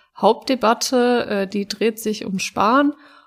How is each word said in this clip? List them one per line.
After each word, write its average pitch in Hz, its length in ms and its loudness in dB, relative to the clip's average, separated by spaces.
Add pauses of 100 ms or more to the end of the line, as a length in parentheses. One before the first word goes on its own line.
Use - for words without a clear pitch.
(140)
Hauptdebatte, 240 1160 0
äh, 196 160 -2
die 202 200 -6
dreht 226 320 -2
sich 214 280 -6
um 190 120 -4
Spahn 247 540 2 (340)